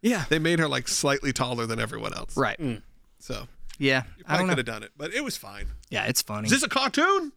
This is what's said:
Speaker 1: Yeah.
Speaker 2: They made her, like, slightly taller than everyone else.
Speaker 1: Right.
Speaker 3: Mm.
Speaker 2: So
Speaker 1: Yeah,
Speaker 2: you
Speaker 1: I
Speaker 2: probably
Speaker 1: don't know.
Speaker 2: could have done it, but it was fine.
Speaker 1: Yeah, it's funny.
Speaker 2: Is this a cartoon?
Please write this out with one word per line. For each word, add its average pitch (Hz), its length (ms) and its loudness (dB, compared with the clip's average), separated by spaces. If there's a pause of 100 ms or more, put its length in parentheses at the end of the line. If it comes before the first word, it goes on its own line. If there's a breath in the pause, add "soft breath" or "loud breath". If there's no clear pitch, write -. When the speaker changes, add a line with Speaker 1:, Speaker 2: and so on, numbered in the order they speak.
Speaker 1:
Yeah. 208 260 2
Speaker 2:
They 156 100 4
made 165 200 2
her, 160 100 2
like, 131 200 -2
slightly 139 440 2
taller 123 340 0
than 113 140 -2
everyone 110 340 -4
else. - 220 -8
Speaker 1:
Right. 123 240 0
Speaker 3:
Mm. 123 220 -4 (360)
Speaker 2:
So 113 300 -10 (300)
Speaker 1:
Yeah, 131 260 2 (140)
Speaker 2:
you - 80 -20
Speaker 1:
I 151 100 0
Speaker 2:
probably - 20 4
Speaker 1:
don't 185 80 2
know. 185 40 2
Speaker 2:
could 165 80 2
have 123 80 0
done 110 160 -8
it, 107 140 -16
but 151 180 -8
it 277 100 -2
was 247 120 -4
fine. 101 320 -8 (220)
Speaker 1:
Yeah, 104 140 -2
it's 120 180 0
funny. 208 240 -4
Speaker 2:
Is 220 60 4
this 262 100 6
a 311 60 -2
cartoon? 311 680 2